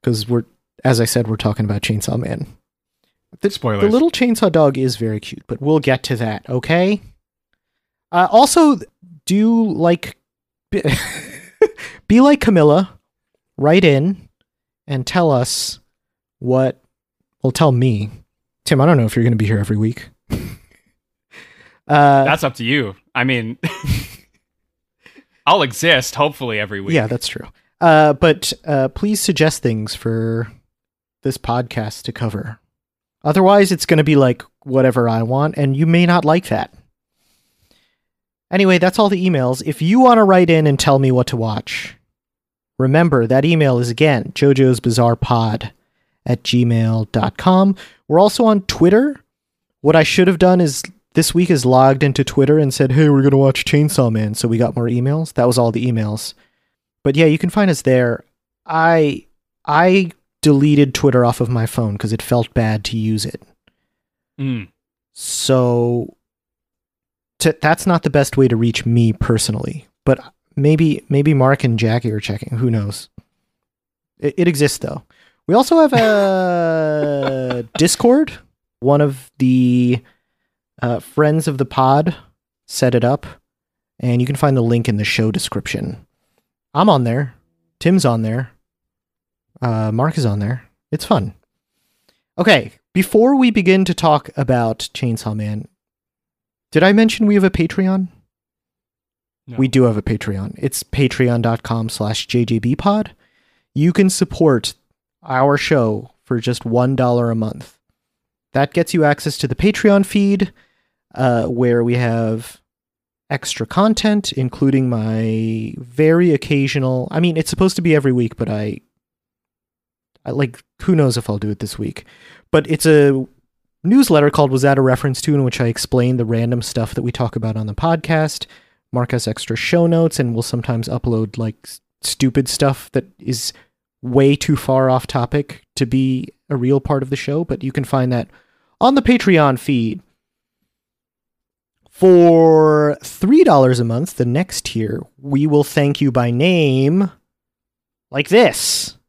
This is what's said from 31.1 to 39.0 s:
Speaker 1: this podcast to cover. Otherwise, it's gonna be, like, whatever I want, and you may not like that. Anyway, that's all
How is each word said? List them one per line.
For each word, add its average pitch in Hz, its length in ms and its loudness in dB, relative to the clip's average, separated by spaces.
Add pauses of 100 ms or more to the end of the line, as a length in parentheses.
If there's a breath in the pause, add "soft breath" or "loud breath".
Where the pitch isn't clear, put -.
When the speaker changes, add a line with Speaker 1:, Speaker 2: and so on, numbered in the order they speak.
Speaker 1:
this 135 160 -4
podcast 120 640 -6
to 117 100 -10
cover. 110 460 -8 (640)
Otherwise, 190 480 4
it's - 140 -6
gonna 156 180 2
be, 151 120 2
like, 127 260 2 (220)
whatever 127 440 0
I 113 140 -2
want, 131 340 -4
and 139 180 -2
you 151 120 0
may 170 180 2
not 175 220 0
like 165 220 0
that. - 260 -6 (1800)
Anyway, 185 260 2
that's 180 220 0
all 214 100 4